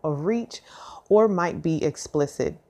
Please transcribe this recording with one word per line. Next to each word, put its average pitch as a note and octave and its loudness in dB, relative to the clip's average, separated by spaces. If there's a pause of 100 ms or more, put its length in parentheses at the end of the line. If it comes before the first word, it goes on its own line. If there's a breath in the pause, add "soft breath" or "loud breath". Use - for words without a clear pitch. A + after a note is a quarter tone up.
of D3 -2
reach A3+ -4 (480 loud breath)
or G#3+ 6
might F3 0
be D#3+ 0
explicit. - -2 (120)